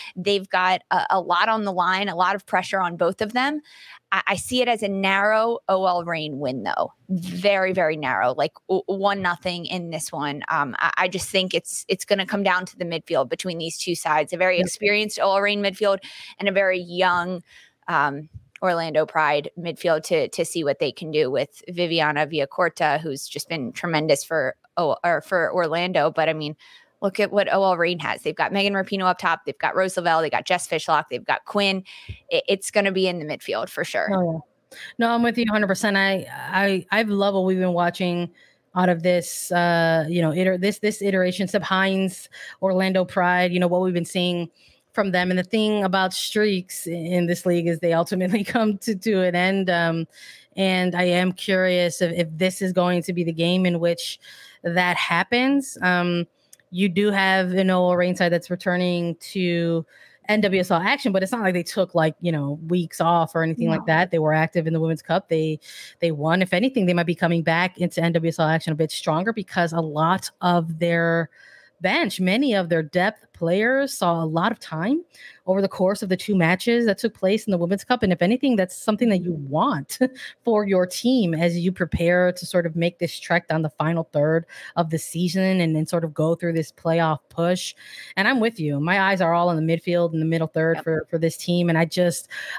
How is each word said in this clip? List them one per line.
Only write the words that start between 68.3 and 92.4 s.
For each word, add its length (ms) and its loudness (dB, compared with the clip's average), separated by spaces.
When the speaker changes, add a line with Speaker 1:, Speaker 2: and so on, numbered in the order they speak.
Speaker 2:
L 100 2
action 240 0
a 40 -2
bit 160 0
stronger 420 -2
because 400 -2
a 80 0
lot 480 0
of 360 2
their 540 2
bench, 380 0
many 340 2
of 160 0
their 140 2
depth 420 0
players 540 0
saw 280 2
a 40 -2
lot 260 0
of 80 -8
time 440 -2
over 140 2
the 60 2
course 360 0
of 60 -2
the 80 0
two 180 -2
matches 500 2
that 140 2
took 160 -2
place 320 0
in 40 0
the 60 2
Women's 260 0
Cup. 200 0
And 100 4
if 80 -2
anything, 340 2
that's 200 0
something 340 0
that 140 2
you 100 -4
want 640 -2
<laughs> 240 -18
for 220 2
your 180 4
team 480 2
as 240 2
you 140 0
prepare 600 2
to 120 -12
sort 220 0
of 80 -6
make 240 0
this 200 -4
trek 280 -2
down 160 0
the 80 -2
final 400 -2
third 340 2
of 160 0
the 80 0
season 640 0
and 140 2
then 120 0
sort 160 -2
of 100 -4
go 220 2
through 180 -2
this 180 -2
playoff 480 0
push. 440 -2
And 120 2
I'm 120 2
with 200 0
you. 200 -2
My 200 2
eyes 220 2
are 120 2
all 160 2
in 160 0
the 80 2
midfield, 400 0
in 60 0
the 60 0
middle 220 0
third 280 0
Speaker 1:
Yep. 80 -8
Speaker 2:
for, 260 -2
for 80 2
this 200 0
team. 320 2
And 80 6
I 80 6
just, 420 0